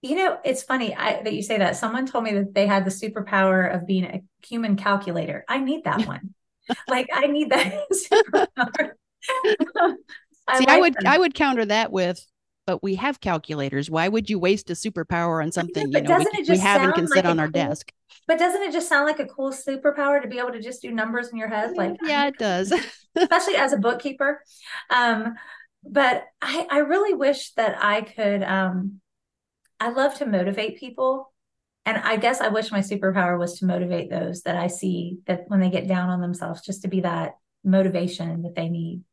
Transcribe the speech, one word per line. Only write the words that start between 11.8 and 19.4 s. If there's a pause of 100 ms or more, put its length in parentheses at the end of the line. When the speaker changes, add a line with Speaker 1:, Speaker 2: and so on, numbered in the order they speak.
Speaker 2:
with, (400)
"But
we
have
calculators.
Why
would
you
waste
a
superpower
on
Speaker 1:
I
know,
Speaker 2:
something,
you
Speaker 1:
but
Speaker 2:
know,
we
Speaker 1:
doesn't
Speaker 2:
can,
Speaker 1:
it
Speaker 2:
we
Speaker 1:
just
Speaker 2:
have
and
Speaker 1:
sound
Speaker 2:
can
Speaker 1:
like
Speaker 2:
sit
Speaker 1:
a
Speaker 2:
on
our
Speaker 1:
cool,
Speaker 2:
desk?" (360)
Speaker 1:
but
doesn't
it
just
sound
like
a
cool